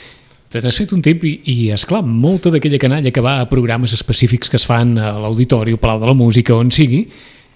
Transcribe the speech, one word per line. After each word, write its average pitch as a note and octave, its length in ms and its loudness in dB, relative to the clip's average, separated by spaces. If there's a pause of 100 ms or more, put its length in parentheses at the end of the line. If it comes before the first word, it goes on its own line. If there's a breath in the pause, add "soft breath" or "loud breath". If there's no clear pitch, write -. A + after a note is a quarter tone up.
(500 loud breath)
Te A#2 120 -8
n'has A#2+ 160 -4
fet G3+ 160 -4
un F3+ 80 0
tip E3 240 0
i, D3+ 60 0 (140)
i, C3 100 -2 (160)
esclar, F3 320 -2
molta D3+ 480 0
d'aquella D3 280 0
canalla C3+ 320 0
que C3 100 -2
va C3 200 0
a A#2+ 80 -2
programes A#2+ 440 0
específics A#2 560 0
que - 80 -2
es - 80 0
fan A#2+ 320 2
a G#2+ 200 -2
l'auditori, A2+ 560 0
al A2+ 60 -4
Palau A2 200 0
de A2 60 -4
la B2+ 80 4
Música, A#2+ 420 4
on A#2 160 2
sigui, C#3+ 300 2 (540 loud breath)